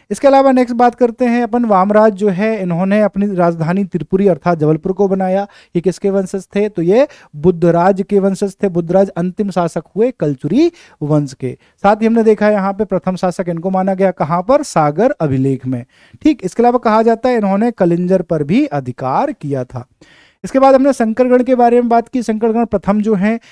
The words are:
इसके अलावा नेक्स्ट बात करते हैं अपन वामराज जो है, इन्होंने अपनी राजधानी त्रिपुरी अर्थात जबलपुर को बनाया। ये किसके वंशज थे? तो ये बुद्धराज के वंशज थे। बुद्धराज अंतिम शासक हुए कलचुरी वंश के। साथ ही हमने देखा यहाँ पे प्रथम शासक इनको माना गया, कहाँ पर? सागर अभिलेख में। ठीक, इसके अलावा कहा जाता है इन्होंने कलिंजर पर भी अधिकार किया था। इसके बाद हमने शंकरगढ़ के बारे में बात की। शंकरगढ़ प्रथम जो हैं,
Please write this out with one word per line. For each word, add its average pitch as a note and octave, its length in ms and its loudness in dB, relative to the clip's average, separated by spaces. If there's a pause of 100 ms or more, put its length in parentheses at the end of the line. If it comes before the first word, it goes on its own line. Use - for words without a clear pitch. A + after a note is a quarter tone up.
(120)
इसके A#3+ 160 0
अलावा C4+ 240 4
नेक्स्ट B3 240 0
बात A#3+ 200 2
करते A#3+ 300 -2
हैं A#3+ 180 0
अपन A#3+ 220 -2
वामराज G#3 480 4
जो G3+ 160 -2
है, G#3 320 -2
इन्होंने F#3+ 400 0
अपनी G3+ 340 -2
राजधानी F3 480 0
त्रिपुरी F#3+ 440 -2
अर्थात F3 300 0
जबलपुर D#3+ 360 0
को G3+ 140 0
बनाया। F#3+ 400 -2 (280)
ये E3+ 60 -4
किसके F#3+ 280 -2
वंशज F#3+ 460 -4
थे? G#3 140 -2
तो F#3 120 -8
ये G#3+ 260 2 (280)
बुद्धराज F3 760 2
के G3+ 100 0
वंशज G3 440 -2
थे। G3+ 60 0
बुद्धराज F3+ 400 0
अंतिम F#3 400 -6
शासक F3 340 -4 (120)
हुए A#3 160 0
कलचुरी E3+ 600 -2 (300)
वंश D3 320 -2
के। B2+ 240 -10 (260)
साथ G3+ 120 4
ही A3 100 0
हमने A3+ 180 2
देखा G#3+ 260 2
यहाँ G3 240 0
पे G3+ 120 -4
प्रथम F#3 300 -2
शासक F3+ 340 -4
इनको E3+ 200 -4
माना F#3+ 240 0
गया, F#3+ 180 0
कहाँ E3+ 300 -2
पर? C4+ 220 0
सागर E3 480 0
अभिलेख C3+ 540 -2
में। B2+ 200 -6 (360)
ठीक, C#4+ 220 0
इसके G3 200 -2
अलावा A#3+ 140 2
कहा A3+ 240 0
जाता A3+ 280 0
है B3 80 0
इन्होंने G#3 340 0
कलिंजर F3+ 500 0
पर E3 220 -4
भी G#3+ 220 0
अधिकार C#3+ 680 -4
किया C#3 320 -6
था। B2 240 -14 (560)
इसके B3+ 160 -2
बाद C4+ 160 6
हमने C4+ 180 4
शंकरगढ़ B3 500 2
के B3+ 120 0
बारे A#3+ 200 4
में A#3+ 140 2
बात A#3 180 0
की। B3 160 -4
शंकरगढ़ A3+ 420 -2
प्रथम G#3 360 -2
जो G#3+ 120 0
हैं, G#3+ 260 0 (120)